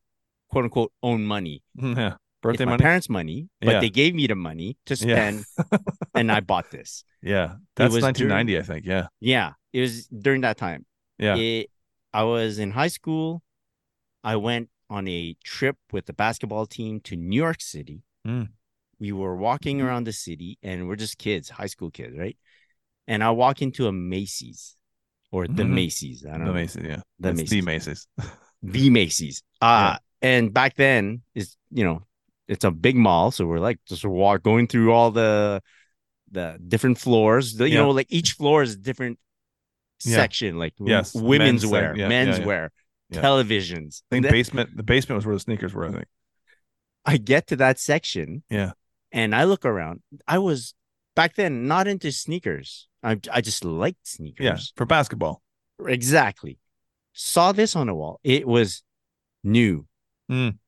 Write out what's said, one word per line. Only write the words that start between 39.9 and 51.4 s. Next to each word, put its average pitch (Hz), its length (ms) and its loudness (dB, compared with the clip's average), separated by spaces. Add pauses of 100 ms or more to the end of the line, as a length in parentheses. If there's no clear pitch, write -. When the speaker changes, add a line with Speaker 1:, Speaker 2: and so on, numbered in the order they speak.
Speaker 2:
Yeah. 117 100 2
Speaker 1:
section, 107 420 2
like, 82 200 -4
w-, 107 180 0
Speaker 2:
Yes. 95 180 0
Speaker 1:
women's 120 500 4
Speaker 2:
Men's 107 80 0
Speaker 1:
wear, 92 200 2
Speaker 2:
sec-, 78 80 -6
yeah, - 80 0
Speaker 1:
men's 123 300 2
Speaker 2:
yeah, - 40 -2
yeah. 90 60 -4
Speaker 1:
wear, 82 240 -2 (380)
Speaker 2:
Yeah. 87 120 -6
Speaker 1:
televisions. 101 880 0
Speaker 2:
I 123 60 -2
think - 20 2
Speaker 1:
And 123 80 2
then 143 60 2
Speaker 2:
basement, 123 460 0
the 110 60 -10
basement 123 340 0
was 101 100 -6
where 104 80 -2
the 95 60 -4
sneakers 104 320 -6
were, 85 140 -6
I 82 40 -8
think. - 160 -12 (960)
Speaker 1:
I 135 120 2
get 127 300 2
to - 100 -2
that 131 220 4
section. 113 680 -4
Speaker 2:
Yeah. 98 220 -2 (400)
Speaker 1:
And 110 240 0
I 131 100 4
look 190 200 0
around. 87 360 -4 (260)
I 165 120 2
was, 151 340 -2 (420)
back 165 200 2
then, 135 320 -2